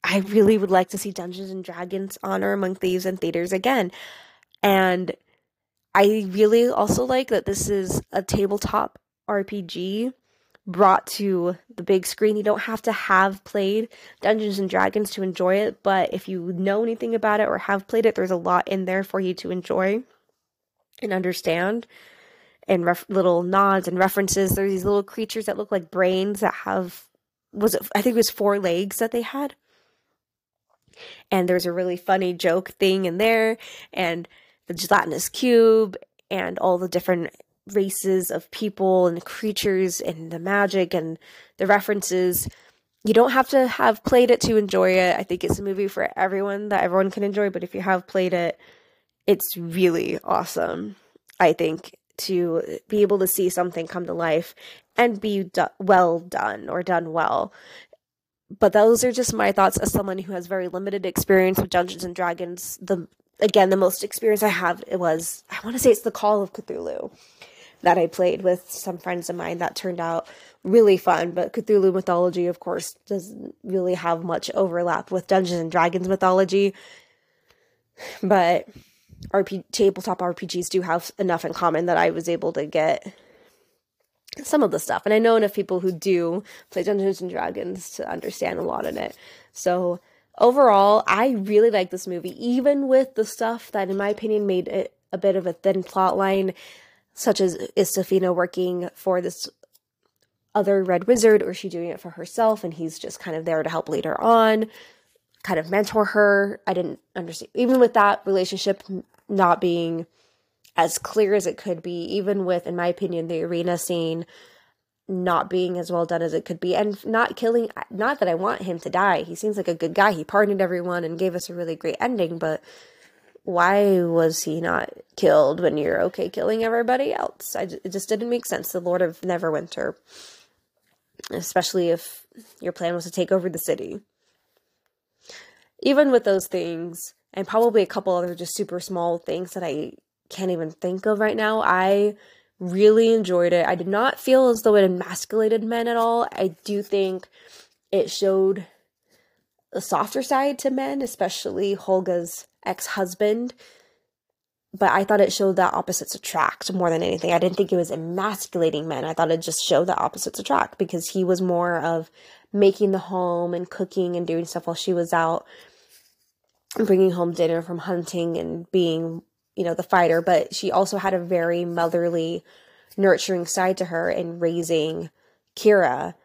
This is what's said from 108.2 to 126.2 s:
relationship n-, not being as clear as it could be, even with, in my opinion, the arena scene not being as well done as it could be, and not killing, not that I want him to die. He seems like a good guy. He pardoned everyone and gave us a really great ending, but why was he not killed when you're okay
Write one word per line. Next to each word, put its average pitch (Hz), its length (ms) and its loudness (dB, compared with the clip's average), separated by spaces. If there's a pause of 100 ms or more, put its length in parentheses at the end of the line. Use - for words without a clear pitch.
relationship 190 640 -2
n-, 190 160 -10 (240)
not 180 320 4
being 170 460 -2 (720)
as 165 220 2
clear 208 360 0
as 190 120 0
it - 100 -4
could 175 260 -8
be, 175 220 -8
even 196 400 -2
with, 175 220 -2
in 175 100 -6
my 175 100 -2
opinion, 175 400 -4
the 165 160 -4
arena 170 360 -2
scene 165 460 -4 (840)
not 180 420 -2
being 180 260 -2
as 180 160 -6
well 170 140 0
done 170 160 -2
as 160 120 -4
it 160 100 -2
could 175 160 -10
be, 180 140 -2
and 208 300 -2
not 220 320 -2
killing, 233 320 0 (220)
not 233 300 -4
that 190 80 2
I 170 60 0
want 196 280 -4
him 180 180 -6
to - 100 -10
die. 185 320 2
He 170 120 -10
seems 214 220 -4
like 185 120 -4
a 170 60 -2
good 165 200 -4
guy. 202 180 4
He 156 120 -6
pardoned 202 360 2
everyone 175 440 -2
and 165 140 -8
gave 185 160 -2
us 180 160 -8
a 175 40 -14
really 165 220 -6
great 160 240 -6
ending, 180 380 -2
but 160 240 -4 (800)
why 190 580 4
was 165 400 2
he 160 180 -4
not - 320 -2 (240)
killed 151 440 4
when 151 180 2
you're - 240 0
okay 175 260 -4